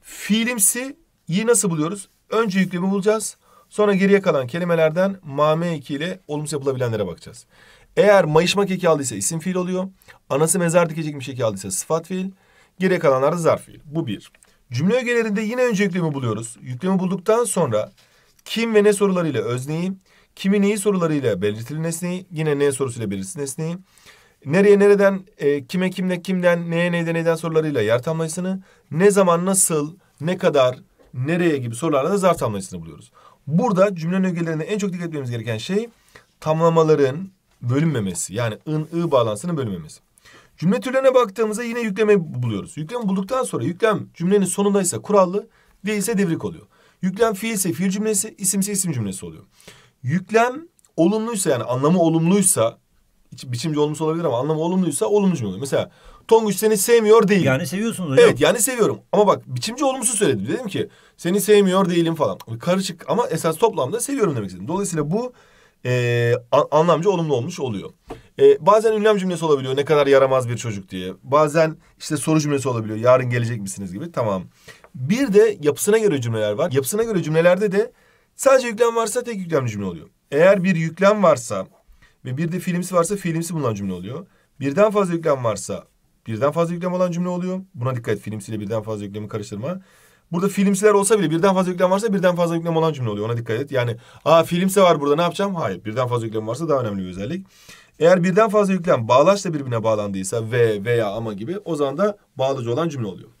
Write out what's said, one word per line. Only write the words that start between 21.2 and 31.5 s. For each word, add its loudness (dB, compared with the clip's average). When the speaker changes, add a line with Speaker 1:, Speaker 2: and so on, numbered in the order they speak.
Speaker 1:
belirtili -4
nesneyi, -6
yine -2
ne 2
sorusuyla -6
belirtili -8
nesneyi, -8
nereye 6
nereden, 4
e, 0
kime -2
kimle -4
kimden, 0
neye 0
neyden -2
neyden 2
sorularıyla 0
yer 2
tamlayısını, -4
ne 6
zaman 4
nasıl, 0
ne -4
kadar, 2
nereye 0